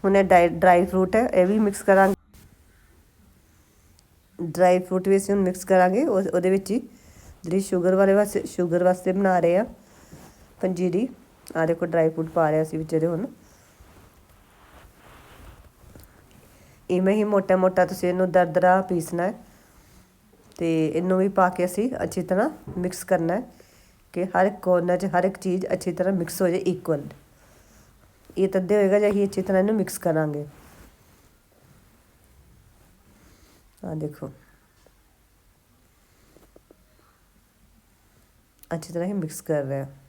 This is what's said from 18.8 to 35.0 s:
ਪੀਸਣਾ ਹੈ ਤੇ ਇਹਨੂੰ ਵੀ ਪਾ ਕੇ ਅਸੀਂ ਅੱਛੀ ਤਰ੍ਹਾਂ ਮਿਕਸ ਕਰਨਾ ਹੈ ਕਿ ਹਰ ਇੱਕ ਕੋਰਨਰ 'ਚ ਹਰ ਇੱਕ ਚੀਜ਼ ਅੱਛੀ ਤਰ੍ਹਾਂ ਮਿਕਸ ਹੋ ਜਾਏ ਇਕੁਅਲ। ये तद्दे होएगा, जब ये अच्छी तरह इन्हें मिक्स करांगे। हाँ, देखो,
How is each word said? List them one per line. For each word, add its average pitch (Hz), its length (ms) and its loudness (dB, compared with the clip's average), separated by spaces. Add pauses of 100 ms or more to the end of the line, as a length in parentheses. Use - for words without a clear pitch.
ਪੀਸਣਾ 175 420 -4
ਹੈ 208 100 -4 (1200)
ਤੇ 165 300 0
ਇਹਨੂੰ 185 300 0
ਵੀ 190 120 2
ਪਾ 185 200 2
ਕੇ 180 160 -2
ਅਸੀਂ 202 240 -4 (140)
ਅੱਛੀ 170 180 -6
ਤਰ੍ਹਾਂ 196 280 -2 (280)
ਮਿਕਸ 180 260 -6
ਕਰਨਾ 170 300 0
ਹੈ 240 180 -6 (640)
ਕਿ 180 120 -4
ਹਰ 185 200 2
ਇੱਕ 208 140 -4
ਕੋਰਨਰ 180 380 2
'ਚ 190 80 -4
ਹਰ 180 180 0
ਇੱਕ 190 140 -2
ਚੀਜ਼ 190 360 -4
ਅੱਛੀ 180 180 -4
ਤਰ੍ਹਾਂ 180 220 -2
ਮਿਕਸ 170 280 -4
ਹੋ 185 60 2
ਜਾਏ 180 120 0
ਇਕੁਅਲ। 170 440 -4 (1300)
ये 190 100 2
तद्दे 190 280 0
होएगा, 202 240 2
जब 202 180 2
ये 202 80 2
अच्छी 196 160 -4
तरह 190 180 0
इन्हें 214 160 0
मिक्स - 220 -4
करांगे। 151 480 -2 (3500)
हाँ, 165 160 -8
देखो, 151 300 -10 (4000)